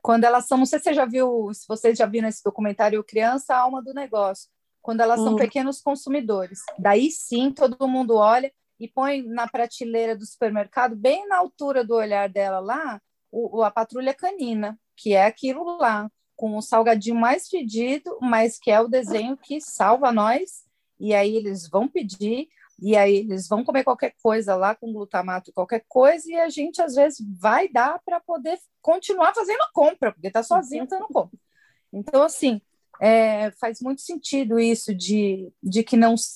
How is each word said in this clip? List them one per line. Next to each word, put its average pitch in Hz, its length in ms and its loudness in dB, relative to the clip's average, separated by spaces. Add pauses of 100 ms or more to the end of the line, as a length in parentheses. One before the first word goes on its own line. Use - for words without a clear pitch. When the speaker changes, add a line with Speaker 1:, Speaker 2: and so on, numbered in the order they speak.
Speaker 1:
Quando 233 220 4
elas 240 240 4
são, 269 100 2
não 262 100 4
sei 302 120 -2
se - 60 -6
você 320 100 2
já 277 100 2
viu, 240 480 -2
se - 140 -16
vocês 220 320 0
já 226 80 2
viram 220 220 -2
esse - 160 -10
documentário, 208 580 -2
Criança, 233 540 -2
Alma 254 260 0
do 262 100 -14
Negócio, 214 560 -4 (320)
quando 226 200 -4
elas 233 200 4
são 220 140 2
Speaker 2:
Hum. - 20 0
Speaker 1:
pequenos 262 460 -2
consumidores. 226 800 -4 (180)
Daí 208 320 4
sim, 254 420 -2
todo 262 360 0
mundo 254 260 0
olha 226 360 4 (280)
e 226 100 -14
põe 277 340 -4
na 233 240 -6
prateleira 233 680 -4
do 202 80 -16
supermercado, 220 720 -4
bem 277 320 0
na 392 80 0
altura 277 480 -2
do 226 120 -2
olhar 202 340 0
dela 190 300 -2
lá, 247 380 -6 (320)
o, 214 280 -6
o, 226 40 2
a 208 80 2
patrulha 254 440 -4
canina, 233 640 -6 (180)
que 208 160 -2
é 196 140 6
aquilo 285 500 -4
lá, 220 340 0 (240)
com 214 220 -6
o 214 60 -6
salgadinho 226 540 2
mais 247 300 2
fedido, 262 760 -4
mas 226 360 2
que - 120 -2
é 214 100 6
o 233 80 0
desenho 226 480 -2
que 302 240 -10
salva 247 500 2
nós, 233 540 -2 (340)
e 208 160 -2
aí 208 220 2
eles 196 320 -6
vão 202 180 0
pedir, 233 640 -6 (320)
e 214 160 2
aí 202 200 6
eles 196 300 -4
vão 208 160 -2
comer 262 220 -2
qualquer 247 380 -2
coisa 214 340 0
lá 196 180 0
com 226 160 -12
glutamato, 185 600 -6
qualquer 208 340 -4
coisa, 294 440 4
e 330 100 -6
a 330 80 2
gente, 302 320 -6
às 311 140 -2
vezes, 285 240 4 (200)
vai 233 300 2
dar 269 340 0
pra 349 160 -4
poder 330 400 -6 (220)
continuar 370 540 2
fazendo 440 260 -2
a - 140 0
compra, 302 360 2
porque 180 200 -10
tá 226 120 -2
sozinho, 294 420 -2
então 381 160 -8
não 440 80 -12
compra. 185 300 -4 (540)
Então, 208 300 2
assim, 262 400 0 (360)
é, 214 540 4
faz 226 300 -8
muito 269 180 -6
sentido 269 580 -4
isso 226 360 0
de, 190 580 -2 (100)
de 196 200 0
que 233 140 2
não 226 180 6 (220)